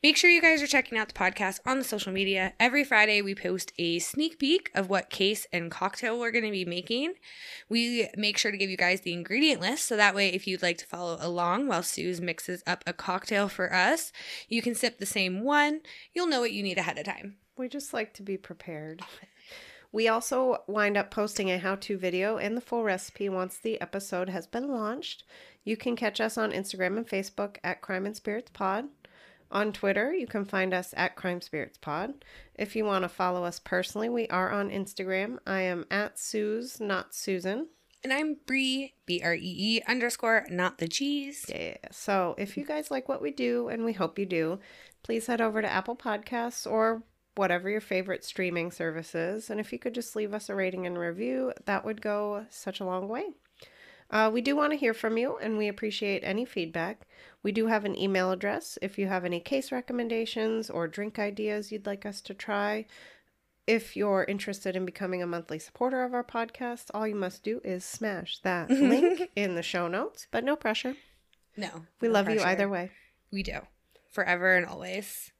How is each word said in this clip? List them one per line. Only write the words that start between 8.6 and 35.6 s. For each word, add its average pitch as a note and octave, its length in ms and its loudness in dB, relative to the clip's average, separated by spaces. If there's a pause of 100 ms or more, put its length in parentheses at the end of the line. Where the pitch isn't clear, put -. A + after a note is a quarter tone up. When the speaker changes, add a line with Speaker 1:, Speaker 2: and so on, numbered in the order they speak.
Speaker 1:
you F#3 60 -2
guys F#3 240 2
the F3 140 -4
ingredient A3 460 2
list, G#3+ 260 0
so A3+ 100 0
that G#3 180 8
way, G3 140 4
if F3+ 180 -2
you'd F#3 160 -2
like F3 160 2
to - 80 -14
follow E3+ 340 -4
along F3 460 2
while F#3 160 2
Suze F3 380 -2
mixes F3 440 -6
up F3+ 220 -2
a F3 60 -4
cocktail G3 560 0
for F#3 260 -2
us, A3 380 4 (360)
you A3+ 140 0
can A#3 140 0
sip A#3 220 0
the G3 80 -6
same F#3+ 360 0
one. D4 380 4 (340)
You'll F4 140 2
know C#4 100 2
what A#3 140 2
you G3+ 100 -2
need F#3+ 160 0
ahead F3 200 -2
of D3+ 60 -6
time. G3+ 340 -8 (180)
Speaker 2:
We B3+ 120 -6
just C#4+ 240 -8
like G#3+ 220 -4
to - 80 -16
be G3 140 -4
prepared. E3 680 -12 (880)
We A3 180 2
also B3 600 2
wind G#3 280 4
up G3+ 140 2
posting G#3 400 0
a F3+ 80 2
how-to G3 400 -2
video F#3 400 0
and G#3+ 180 -2
the B3 60 -4
full A#3+ 220 -2
recipe G3+ 440 -2
once F#3 300 -2
the A3+ 220 -2
episode F#3+ 480 -4
has F3+ 180 -6
been B3 220 -4
launched. B3 560 -4 (400)
You G#3+ 120 0
can A#3+ 180 0
catch A3+ 260 -2
us A3 180 0
on G#3+ 120 0
Instagram F#3+ 460 0
and A3+ 100 -2
Facebook G3+ 560 -4
at F3+ 200 -4
Crime F#3+ 240 -4
and G#3+ 100 -6
Spirits G#3+ 360 -6
Pod. G3+ 340 -2 (640)
On G#3+ 220 0
Twitter, G3+ 400 2
you E4 140 0
can G3+ 200 -2
find F#3 260 0
us F3+ 240 -2
at F3 180 0
Crime F3 280 -4
Spirits - 360 -6
Pod. F#3+ 460 -6 (300)
If G#3 200 -6
you A3 120 0
wanna F#3+ 240 2
follow F3+ 340 0
us F3 160 -4
personally, G3 480 -2
we A#3 200 0
are F#3 220 2
on G3+ 200 0
Instagram. G3 760 -2
I F#3+ 140 0